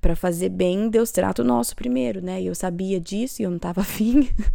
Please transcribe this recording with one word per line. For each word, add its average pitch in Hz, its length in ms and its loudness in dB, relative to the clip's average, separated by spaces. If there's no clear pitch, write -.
pra - 140 6
fazer 180 340 -2
bem, 185 400 0
Deus 226 220 2
trata 190 300 0
o 240 40 2
nosso 240 300 0
primeiro, 247 460 -4
né? 185 200 -6
E 185 60 -4
eu 180 80 -4
sabia 185 440 -4
disso 214 420 -6
e 208 40 -2
eu 180 60 -2
não 170 80 -4
tava 175 220 -4
<laughs> 208 40 0
afim 240 440 2